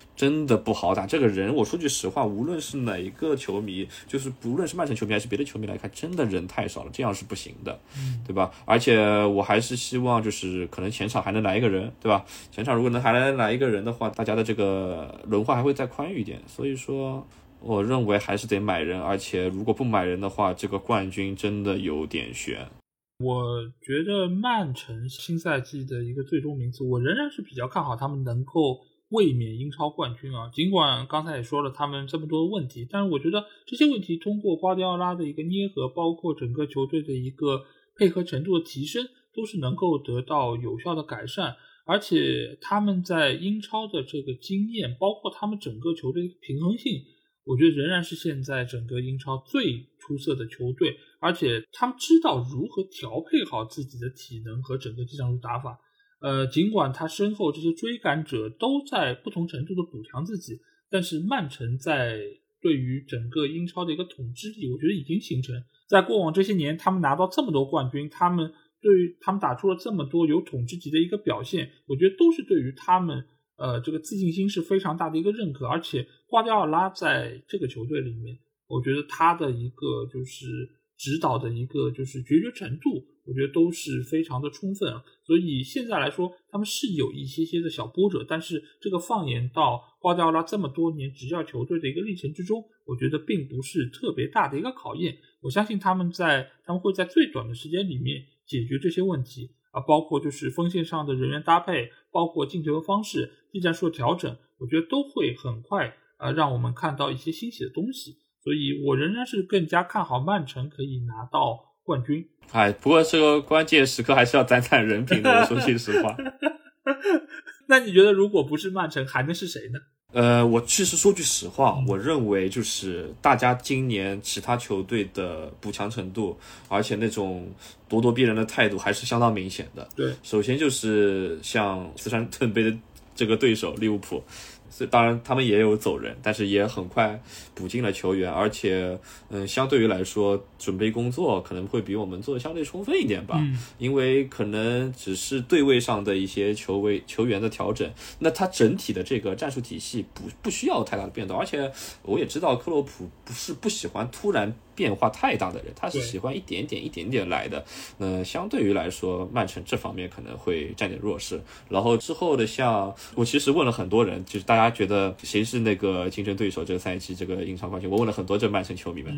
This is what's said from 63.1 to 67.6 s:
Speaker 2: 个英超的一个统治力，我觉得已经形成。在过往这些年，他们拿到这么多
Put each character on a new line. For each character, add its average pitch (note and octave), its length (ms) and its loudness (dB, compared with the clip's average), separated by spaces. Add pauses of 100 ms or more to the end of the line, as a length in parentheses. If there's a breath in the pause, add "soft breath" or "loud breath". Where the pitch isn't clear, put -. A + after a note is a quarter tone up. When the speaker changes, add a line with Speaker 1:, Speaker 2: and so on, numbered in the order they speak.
Speaker 2:
个 D3 160 0
英 E3+ 220 -4
超 F3+ 180 -6
的 D#3+ 80 -2
一 - 20 -4
个 F3+ 100 -6
统 B2 280 -10
治 G#3+ 160 -10
力， G3 220 -6
我 C#3 80 -6
觉 D3+ 80 0
得 G3 40 2
已 E3+ 120 -2
经 E3 180 -2
形 - 180 -4
成。 B2+ 140 -6 (340)
在 A#3+ 140 8
过 G#3+ 200 2
往 D#3+ 120 0
这 F#3+ 80 4
些 G3+ 120 2
年， D#3 220 0
他 F3+ 140 0
们 F#3+ 100 2
拿 C#3+ 160 4
到 F#3 120 2
这 C#4+ 160 0
么 G#3+ 80 -2
多 C#3 120 4